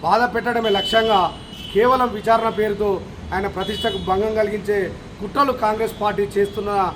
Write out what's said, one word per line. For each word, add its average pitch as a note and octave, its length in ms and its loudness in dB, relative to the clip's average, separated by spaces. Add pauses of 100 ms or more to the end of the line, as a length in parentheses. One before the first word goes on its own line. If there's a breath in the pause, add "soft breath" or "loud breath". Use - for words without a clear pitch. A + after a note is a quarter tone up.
బాధ A3 320 2
పెట్టడమే A3+ 340 0
లక్ష్యంగా, G3 640 4 (400)
కేవలం B3 400 4
విచారణ A3 360 2
పేరుతో G3+ 520 -2 (320)
ఆయన G3 140 -2
ప్రతిష్టకు G3 500 -4
భంగం F#3+ 380 0
కలిగించే G3+ 600 0 (260)
కుట్రలు C4 300 0
కాంగ్రెస్ A3 500 -2
పార్టీ G3+ 220 0
చేస్తున్న G3+ 720 -2